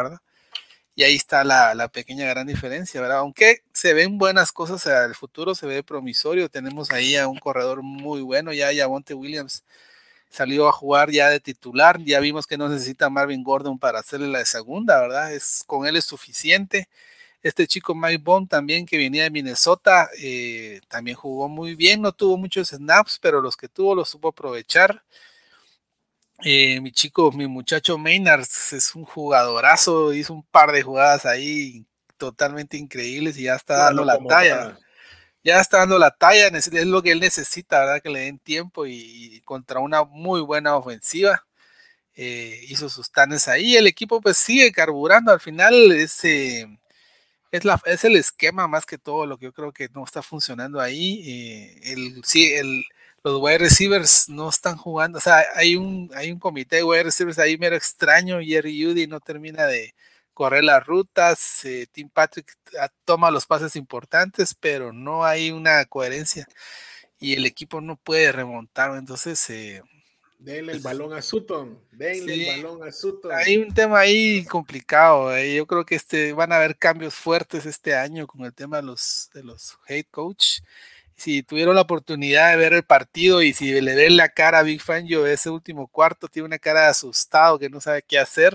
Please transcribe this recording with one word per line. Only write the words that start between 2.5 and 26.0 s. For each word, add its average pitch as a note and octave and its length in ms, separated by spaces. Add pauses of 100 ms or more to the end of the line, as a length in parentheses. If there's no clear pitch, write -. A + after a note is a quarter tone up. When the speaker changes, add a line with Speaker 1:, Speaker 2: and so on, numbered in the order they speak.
Speaker 1:
¿verdad? C3 160
Aunque G#3+ 440 (120)
se F3 200
ven F#3 240
buenas F#3+ 340
cosas F3 340
al B2 280
futuro, E3 400
se D#3 120
ve C#3 160
promisorio. D3+ 640
Tenemos C#3 440
ahí C3 240
a C#3 120
un C3+ 100
corredor C3 440
muy C#3 400
bueno, C#3+ 320
ya C#3+ 200
Javonte C#3 400
Williams C#3 500 (640)
salió C#3+ 380
a D3 40
jugar C#3+ 380
ya D3 200
de D3 100
titular, C#3 640
ya C#3+ 160
vimos D3 260
que D3 120
no D3 100
necesita C3+ 420
Marvin C#3 340
Gordon C3+ 340
para A2+ 220
hacerle C#3+ 280
la C3 120
de A#2 60
segunda, C#3+ 540
¿verdad? C#3 340
Es, - 320
con C#3 200
él D#3 100
es D#3 100
suficiente. F#3+ 840 (540)
Este E3 260
chico F3+ 260
Mike E3 300
Bond F#3+ 240
también, D#3 380
que D#3+ 120
venía C#3 260
de D#3+ 60
Minnesota, D#3 800 (120)
eh, A#2 680
también A#2+ 280
jugó C#3 320
muy E3 280
bien, G3 260
no G3 100
tuvo F#3+ 240
muchos F#3 340
snaps, D#3 520
pero D3 180
los B2+ 160
que C3 120
tuvo F#3+ 260
los E3+ 140
supo D#3 200
aprovechar. D#3+ 760 (1400)